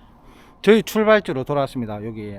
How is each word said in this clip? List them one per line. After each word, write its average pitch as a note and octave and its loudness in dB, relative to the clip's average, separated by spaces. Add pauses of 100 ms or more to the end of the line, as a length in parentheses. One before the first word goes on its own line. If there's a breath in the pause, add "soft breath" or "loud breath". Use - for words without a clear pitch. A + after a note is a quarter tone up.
(640 loud breath)
저희 G#3 6
출발지로 G#3 0
돌아왔습니다. A#2+ -6
여기 G#2+ -12